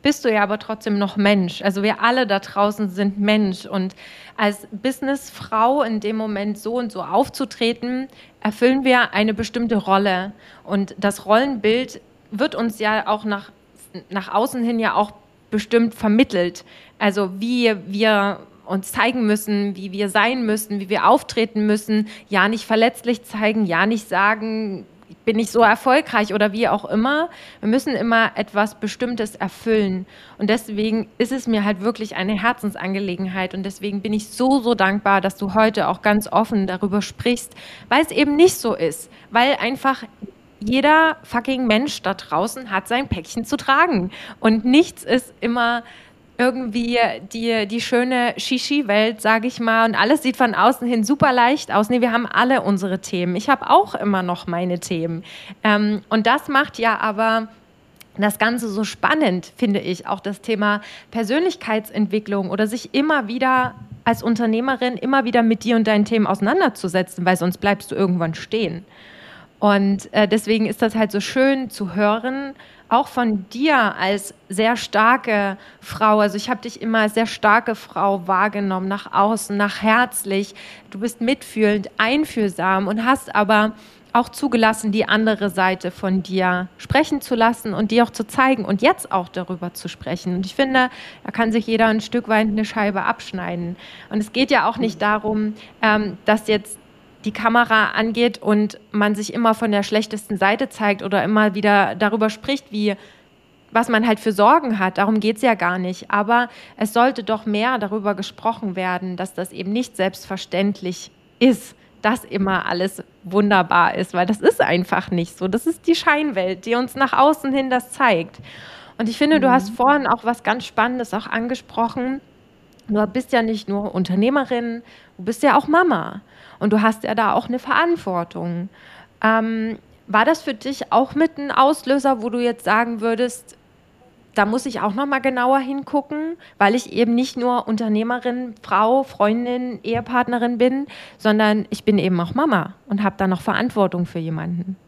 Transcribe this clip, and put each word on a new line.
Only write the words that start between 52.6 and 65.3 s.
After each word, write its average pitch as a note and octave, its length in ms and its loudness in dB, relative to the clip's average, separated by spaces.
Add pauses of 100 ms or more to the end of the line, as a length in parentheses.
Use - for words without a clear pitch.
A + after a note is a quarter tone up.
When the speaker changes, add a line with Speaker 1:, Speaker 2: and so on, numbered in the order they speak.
Speaker 1:
unsere F#3+ 380 -2
Themen. F3+ 340 -2
Ich G#3+ 140 -4
hab C4+ 200 2
auch D4+ 280 4
immer F#3+ 260 0
noch F3 240 -4
meine F3 320 -2
Themen. E3 460 -6 (400)
Ähm, G#3 440 2
und A3 200 2
das C#4+ 200 0
macht C#4+ 300 0
ja A3+ 220 0
aber A3 480 0 (680)
das G3+ 220 0
Ganze A#3 300 0
so G#3 160 -2
spannend, A3 720 0
finde G3+ 240 0
ich. - 260 -6
Auch F#3+ 140 -6
das G3+ 200 -8
Thema G#3 400 0 (300)
Persönlichkeitsentwicklung G#3+ 1400 -2
oder G#3+ 160 0
sich - 280 -8
immer C#4 340 0
wieder B3+ 460 0 (300)
als A3+ 180 0
Unternehmerin A#3+ 760 0
immer C4 280 0
wieder A#3+ 180 2